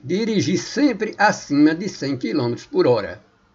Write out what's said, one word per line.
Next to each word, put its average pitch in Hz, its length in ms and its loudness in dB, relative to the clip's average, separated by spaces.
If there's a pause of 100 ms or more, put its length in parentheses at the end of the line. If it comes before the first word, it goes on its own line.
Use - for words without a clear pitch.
dirigir 180 540 0
sempre 220 580 -2
acima 160 580 2
de 185 140 -6
cem 139 260 -6
quilômetros 123 520 -4
por 170 200 2
hora. 95 380 0 (300)